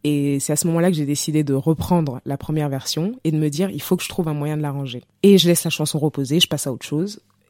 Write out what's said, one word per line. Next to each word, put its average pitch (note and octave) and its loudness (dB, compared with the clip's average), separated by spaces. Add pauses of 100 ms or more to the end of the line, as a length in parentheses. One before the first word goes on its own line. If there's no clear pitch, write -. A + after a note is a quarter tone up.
Et C#3+ 0
c'est - -4
à D3 0
ce - -2
moment-là E3 2
que D#3+ 0
j'ai D3+ 0
décidé D3 0
de C#3 0
reprendre D3 0
la C#3 -4
première D#3 -4
version D#3 -4
et D#3+ 0
de D#3 0
me D3+ 2
dire, « E3+ -2
Il C#3+ -8
faut - 0
que - -4
je - -8
trouve E3+ -4
un D3+ -2
moyen D3 -4
de D3+ -2
l'arranger. » C#3 -6 (200)
Et G3 10
je E3+ 6
laisse E3+ 4
la E3+ -2
chanson D#3 -2
reposer, C#3+ 0
je - -4
passe D3+ -4
à C3 -4
autre A2 -10
chose. F#3+ -4 (280)